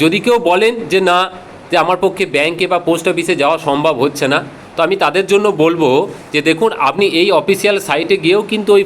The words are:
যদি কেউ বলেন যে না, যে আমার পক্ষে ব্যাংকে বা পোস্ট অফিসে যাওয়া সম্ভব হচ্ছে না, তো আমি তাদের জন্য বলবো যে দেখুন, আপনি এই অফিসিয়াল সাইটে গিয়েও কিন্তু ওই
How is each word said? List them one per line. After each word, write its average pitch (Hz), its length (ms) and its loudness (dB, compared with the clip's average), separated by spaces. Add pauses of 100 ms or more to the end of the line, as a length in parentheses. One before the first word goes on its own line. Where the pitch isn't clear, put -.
যদি 165 180 2
কেউ 240 180 2
বলেন 208 360 2 (140)
যে 185 120 2
না, 180 180 2 (520)
যে 175 80 0
আমার 180 260 0
পক্ষে 190 220 -2
ব্যাংকে 156 400 -2
বা 175 120 0
পোস্ট 165 300 -2
অফিসে 175 280 -2
যাওয়া 147 220 0
সম্ভব 151 400 0
হচ্ছে 139 300 0
না, 147 100 0 (380)
তো 165 60 0
আমি 185 140 0
তাদের 170 300 0
জন্য 202 220 2
বলবো 165 600 2 (240)
যে 147 100 0
দেখুন, 165 300 0
আপনি 165 340 0
এই 175 240 2
অফিসিয়াল 196 480 0
সাইটে 165 380 -2
গিয়েও 170 260 2
কিন্তু 208 300 -2
ওই 202 140 4